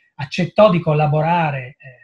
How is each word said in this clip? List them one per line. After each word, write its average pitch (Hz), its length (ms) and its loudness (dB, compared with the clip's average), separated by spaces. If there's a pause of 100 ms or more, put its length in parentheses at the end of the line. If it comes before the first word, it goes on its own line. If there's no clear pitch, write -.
(160)
accettò 185 540 2
di 175 100 0
collaborare, 151 1000 -2
eh, - 240 -20